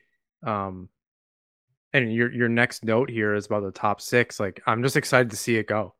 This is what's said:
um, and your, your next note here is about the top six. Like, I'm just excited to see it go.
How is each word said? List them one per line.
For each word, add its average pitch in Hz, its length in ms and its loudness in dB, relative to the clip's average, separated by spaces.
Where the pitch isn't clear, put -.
um, 98 440 -6
and 123 200 2
your, 120 180 0
your 120 180 0
next 117 340 0
note 113 260 2
here 107 260 0
is 104 100 -2
about 104 180 -2
the 98 80 -6
top 101 300 -2
six. - 380 0
Like, 98 260 -6
I'm 117 180 2
just 131 120 2
excited 127 360 2
to 117 60 -8
see 117 200 0
it 107 100 -2
go. 104 320 -2